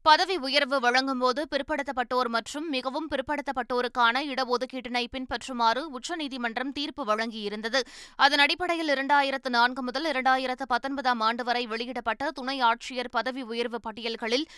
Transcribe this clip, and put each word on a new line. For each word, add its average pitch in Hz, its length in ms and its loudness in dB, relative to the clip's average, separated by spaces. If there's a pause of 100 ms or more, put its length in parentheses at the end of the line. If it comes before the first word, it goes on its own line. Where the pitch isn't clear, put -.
பதவி 339 360 6
உயர்வு 269 420 2
வழங்கும்போது 254 720 2
பிற்படுத்தப்பட்டோர் 262 760 -2
மற்றும் 285 420 -4
மிகவும் 269 400 -4
பிற்படுத்தப்பட்டோருக்கான 254 1120 0
இடஒதுக்கீட்டினை 247 880 -2
பின்பற்றுமாறு 247 680 0
உச்சநீதிமன்றம் 262 920 -6
தீர்ப்பு 285 340 -6
வழங்கியிருந்தது. 220 760 -2 (340)
அதன் 285 240 6
அடிப்படையில், 330 500 2
இரண்டாயிரத்து 269 600 2
நான்கு 247 340 2
முதல் 269 220 -4
இரண்டாயிரத்து 262 600 0
பத்தொன்பதாம் 254 520 0
ஆண்டு 233 240 0
வரை 240 220 0
வெளியிடப்பட்ட 233 680 -4
துணை 269 300 -4
ஆட்சியர் 247 500 0
பதவி 254 300 -2
உயர்வு 233 380 -4
பட்டியல்களில் 226 680 -4 (120)